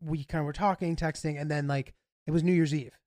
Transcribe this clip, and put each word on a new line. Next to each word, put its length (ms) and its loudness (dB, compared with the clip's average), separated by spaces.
we 240 -4
kinda 180 -2
were 80 -4
talking, 460 0
texting, 420 -2
and 100 -4
then, 180 -2
like, 260 -2
it 40 -2
was 120 2
New 100 4
Year's 220 4
Eve. 320 -6